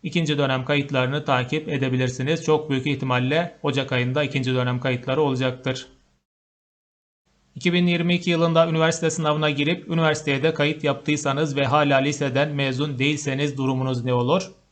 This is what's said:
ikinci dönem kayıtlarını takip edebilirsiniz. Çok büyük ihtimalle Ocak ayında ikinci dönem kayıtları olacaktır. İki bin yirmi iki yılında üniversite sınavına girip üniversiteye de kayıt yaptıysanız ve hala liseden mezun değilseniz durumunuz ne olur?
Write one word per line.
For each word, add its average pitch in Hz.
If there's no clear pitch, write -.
ikinci 151
dönem 131
kayıtlarını 139
takip 143
edebilirsiniz. 127
Çok 156
büyük 135
ihtimalle 135
Ocak 135
ayında 127
ikinci 131
dönem 123
kayıtları 131
olacaktır. 131
İki 170
bin 175
yirmi 175
iki 175
yılında 165
üniversite 160
sınavına 151
girip 147
üniversiteye 151
de 160
kayıt 151
yaptıysanız 143
ve 139
hala 143
liseden 143
mezun 139
değilseniz 143
durumunuz 131
ne 123
olur? 127